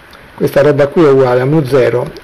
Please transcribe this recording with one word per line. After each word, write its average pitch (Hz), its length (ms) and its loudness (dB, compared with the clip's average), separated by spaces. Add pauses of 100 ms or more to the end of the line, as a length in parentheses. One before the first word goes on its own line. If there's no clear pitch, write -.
(340)
questa 143 280 -2
roba 143 240 2
qui 170 160 0
è 151 60 4
uguale 127 320 2
a 127 40 -2
mu 147 200 0
zero, 123 480 -2 (120)